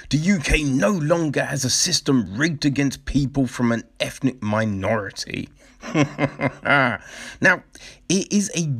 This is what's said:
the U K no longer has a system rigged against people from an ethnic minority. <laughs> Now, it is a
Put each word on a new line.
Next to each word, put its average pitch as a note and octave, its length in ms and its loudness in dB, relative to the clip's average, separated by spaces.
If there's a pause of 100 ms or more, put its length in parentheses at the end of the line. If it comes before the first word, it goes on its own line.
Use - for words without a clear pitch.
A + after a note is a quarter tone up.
the C#3 80 2
U F3 220 2
K D#3 240 0
no C#3+ 280 2
longer D#3 540 0
has C3+ 180 -4
a C3 60 0
system A#2+ 640 0
rigged D3 300 0
against C#3 400 0
people C#3 400 0
from A#2+ 260 0
an A2+ 120 -2 (160)
ethnic - 420 -4
minority. G#2 1120 -2
<laughs> - 400 -16
Now, C#3+ 1700 0 (460)
it F#3+ 220 2
is G3+ 240 2
a E3 240 0